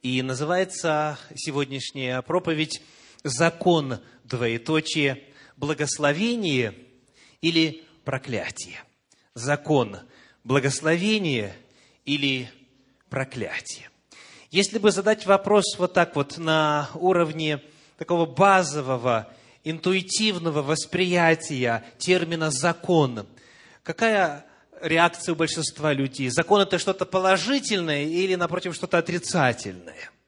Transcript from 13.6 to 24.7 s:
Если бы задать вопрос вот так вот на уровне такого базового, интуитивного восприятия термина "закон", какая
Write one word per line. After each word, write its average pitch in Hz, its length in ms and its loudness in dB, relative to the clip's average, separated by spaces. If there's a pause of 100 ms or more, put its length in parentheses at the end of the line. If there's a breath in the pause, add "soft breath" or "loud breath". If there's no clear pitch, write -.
Если 196 280 0
бы 208 120 4
задать 196 360 0
вопрос 196 500 4
вот 175 160 -2
так 170 240 2
вот 143 220 -4
на 156 560 0
уровне 160 680 0 (360 soft breath)
такого 170 260 0
базового, 135 1040 2 (320 loud breath)
интуитивного 175 1000 -2
восприятия 160 1200 0 (140 loud breath)
термина 165 520 0
"закон", 135 760 0 (560 loud breath)
какая 180 640 0 (340 soft breath)